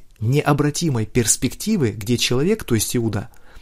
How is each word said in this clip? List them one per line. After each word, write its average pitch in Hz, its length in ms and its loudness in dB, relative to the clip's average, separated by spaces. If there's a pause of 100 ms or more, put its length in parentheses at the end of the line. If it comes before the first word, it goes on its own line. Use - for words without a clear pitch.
(220)
необратимой 143 840 2
перспективы, 123 840 0
где 110 260 -2
человек, 156 460 0
то 120 120 0
есть - 200 0
Иуда, 104 340 -2 (320)